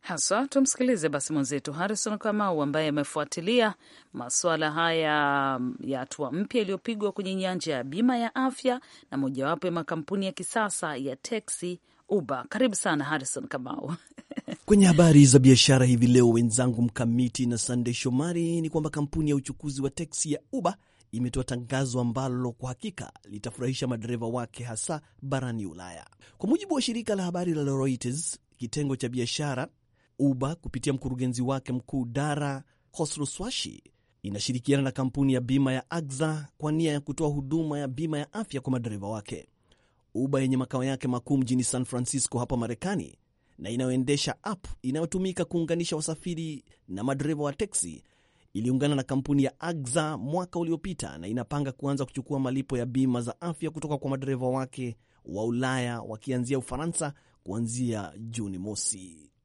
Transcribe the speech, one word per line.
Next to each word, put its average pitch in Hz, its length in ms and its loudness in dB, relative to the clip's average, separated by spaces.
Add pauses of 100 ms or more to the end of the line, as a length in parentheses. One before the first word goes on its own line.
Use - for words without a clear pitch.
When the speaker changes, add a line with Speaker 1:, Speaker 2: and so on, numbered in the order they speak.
Speaker 1:
Haswa, 196 400 0
tumsikilize 254 640 2
basi 143 240 -2
mwenzetu 139 400 0
Harrison 208 440 -2
Kamau 202 460 0
ambaye 151 240 0
amefuatilia 160 840 0 (400)
masuala 156 580 0
haya 151 880 2 (200)
ya 131 200 -4
hatua 131 320 -6
mpya 208 300 0
iliyopigwa 208 500 -4
kwenye 190 240 -4
nyanja 185 400 -2
ya 123 80 -2
bima 226 340 2
ya 233 180 -4
afya 262 460 -2 (300)
na 135 60 -6
mojawapo 139 500 -2
ya 170 60 -2
makampuni 170 520 -4
ya 185 60 -4
kisasa 185 680 -4
ya 135 180 -6
teksi, - 640 -6 (300)
Uber. 143 400 -2
Karibu 214 260 2
sana 156 280 0
Harrison 143 440 -4
Kamau. 135 460 -8 (360)
<laughs> - 360 -12
Speaker 2:
Kwenye 202 200 8
habari 160 400 12
za 131 140 12
biashara 131 460 10
hivi 120 220 6
leo, 123 220 10
wenzangu 117 520 4
Mkamiti 120 640 0
na 120 120 0
Sunday 120 360 -2
Shomari, 165 680 0
ni 160 80 -2
kwamba 156 200 -2
kampuni 151 400 -2
ya 143 60 4
uchukuzi 135 460 -4
wa 135 80 0
teksi 156 420 -6
ya 147 80 -2 (120)
Uber 233 240 0 (360)
imetoa 123 320 -2
tangazo 127 580 -2
ambalo 123 500 -2
kwa 127 180 -10
hakika - 420 -10 (180)
litafurahisha 120 580 -4
madereva 117 400 -4
wake, 120 360 -6
hasa 123 380 -6 (200)
barani 127 440 -4
Ulaya. 87 420 -14 (300)
Kwa 196 120 -2
mujibu 370 260 2
wa 262 60 0
shirika 220 340 -2
la 190 80 -2
habari 175 300 -2
la 151 100 0
Reuters, 135 760 -2 (180)
kitengo 135 380 -2
cha 123 140 -4
biashara, 127 580 -2 (520)
Uber 139 360 2
kupitia 131 380 -4
mkurugenzi 127 480 -2
wake 131 320 -2
mkuu 127 320 -4
Dara 143 580 -2 (280)
Khosrowshahi 151 920 -6 (400)
inashirikiana 127 600 0
na 131 80 0
kampuni 135 420 2
ya 127 80 2
bima 131 320 2
ya 131 180 -6
Agza 156 560 -4 (100)
kwa 151 140 -2
nia 160 200 2
ya 147 80 0
kutoa 143 300 -4
huduma 147 500 -2
ya 143 80 -4
bima 151 320 -4
ya 147 140 -8
afya 202 280 -6
kwa 131 100 -4
madereva 110 360 -4
wake. 104 400 -8 (680)
Uber 135 280 0
yenye 131 160 2
makao 127 260 0
yake 135 240 -2
makuu 123 300 0
mjini 127 260 2
San 127 220 0
Francisco 123 540 -2
hapa 123 180 -2
Marekani 120 600 -4 (400)
na 87 120 -10
inayoendesha 127 720 0
app 202 220 -8 (160)
inayotumika 170 640 -2
kuunganisha 170 500 -2
wasafiri 160 680 -6 (240)
na 95 160 -8
madereva 143 400 -2
wa 143 100 -2
teksi 90 500 -6 (500)
iliungana 127 420 0
na 131 80 -2
kampuni 139 400 2
ya - 160 -2
Agza 156 580 -2
mwaka 170 420 -4
uliopita 165 580 -4
na 85 100 -10
inapanga 131 440 -4
kuanza 139 340 -2
kuchukua 135 340 -6
malipo 131 380 -2
ya 120 80 -2
bima 127 360 2
za 117 200 -8
afya 165 300 -6
kutoka 151 260 -6
kwa 135 120 -6
madereva 135 380 -2
wake 127 500 -4 (280)
wa 101 200 -4
Ulaya 120 560 -2
wakianzia 123 580 -4
Ufaransa 147 540 -6 (300)
kuanzia 110 760 -4
Juni 113 380 -6
mosi. 92 720 -8 (180)